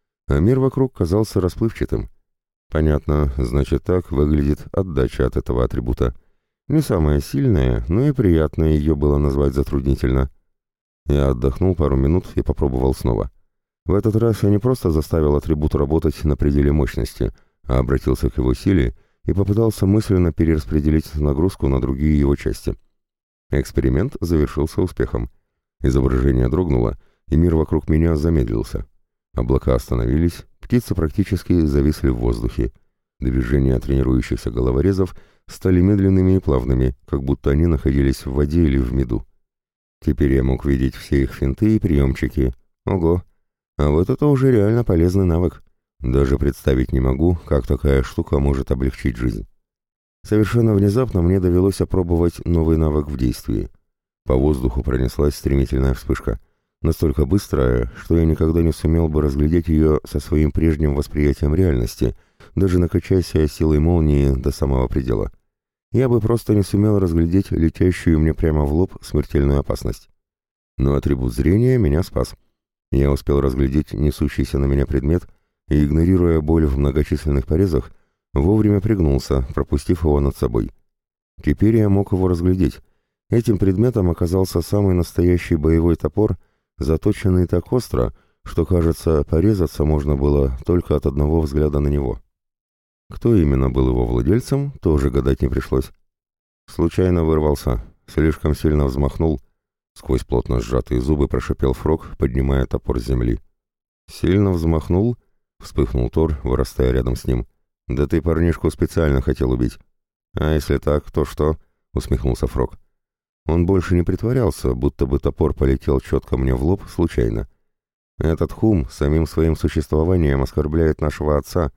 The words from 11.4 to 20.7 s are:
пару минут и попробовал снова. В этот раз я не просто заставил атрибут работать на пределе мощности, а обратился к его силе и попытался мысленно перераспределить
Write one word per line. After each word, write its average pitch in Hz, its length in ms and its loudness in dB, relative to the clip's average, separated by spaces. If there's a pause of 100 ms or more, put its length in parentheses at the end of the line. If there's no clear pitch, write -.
пару 67 200 0
минут 76 380 0
и - 80 -2
попробовал 65 520 0
снова. 53 360 -4 (540)
В 90 100 -2
этот 104 220 0
раз 113 260 0
я 101 80 4
не 104 80 4
просто 120 320 0
заставил 76 460 0
атрибут 76 380 -2
работать 76 500 0
на 73 120 0
пределе 71 360 2
мощности, 65 600 -2 (320)
а 64 140 0
обратился 65 520 0
к - 80 -12
его 64 160 0
силе 71 420 0 (280)
и - 80 -2
попытался 101 540 0
мысленно 95 460 2
перераспределить 76 840 0